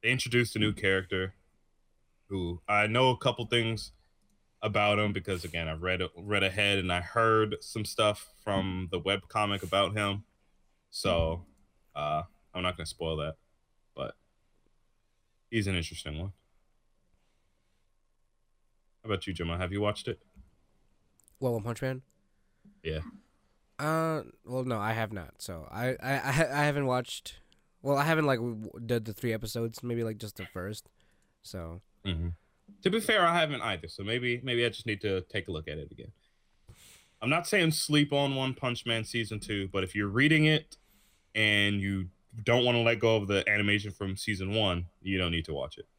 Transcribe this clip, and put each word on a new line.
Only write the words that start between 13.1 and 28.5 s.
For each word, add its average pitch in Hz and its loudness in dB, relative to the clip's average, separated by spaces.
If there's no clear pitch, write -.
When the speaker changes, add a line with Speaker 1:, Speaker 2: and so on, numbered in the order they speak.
Speaker 1:
that, 76 -6
but - -8
he's 107 2
an 95 0
interesting 78 -6
one. 95 -8
How 110 -10
about 95 -2
you, 95 -4
Gemma? 85 -2
Have 90 -2
you 101 -2
watched 104 -2
it? - -6
Speaker 2:
What, 123 0
One 110 -2
Punch 117 -6
Man? 131 -4
Speaker 1:
Yeah. 78 -4
Speaker 2:
Uh, 160 0
well, 127 -4
no, 123 0
I 107 0
have 113 -2
not. 90 -10
So 82 -12
I, 120 -4
I, 131 -2
I 135 -2
ha-, 143 4
I 143 2
haven't 143 2
watched. - -4
Well, 139 2
I 143 4
haven't, 156 4
like, 131 4
w-, 120 -2